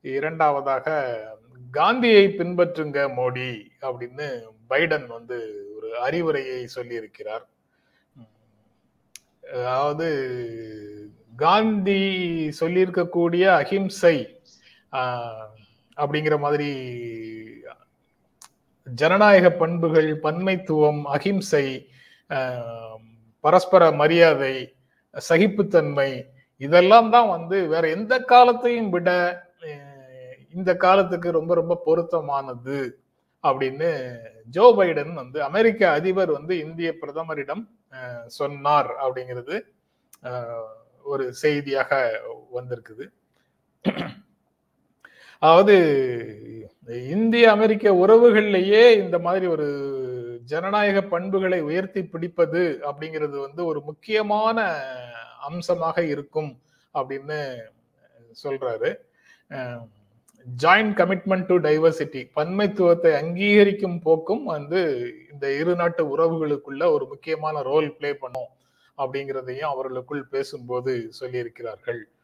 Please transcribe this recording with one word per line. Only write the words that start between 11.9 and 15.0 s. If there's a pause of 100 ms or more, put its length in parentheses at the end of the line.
சொல்லியிருக்கக்கூடிய
அஹிம்சை, (540)
ஆ, (680)